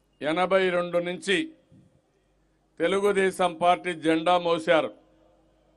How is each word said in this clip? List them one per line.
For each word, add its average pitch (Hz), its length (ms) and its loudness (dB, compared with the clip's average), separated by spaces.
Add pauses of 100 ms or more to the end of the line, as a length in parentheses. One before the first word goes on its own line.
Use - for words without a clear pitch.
(200)
ఎనభై 180 400 0 (140)
రెండు 175 320 0
నుంచి 180 280 -2 (1400)
తెలుగుదేశం 190 720 0 (120)
పార్టీ 175 280 2 (140)
జెండా 165 300 2 (100)
మోశారు, 165 440 2 (880)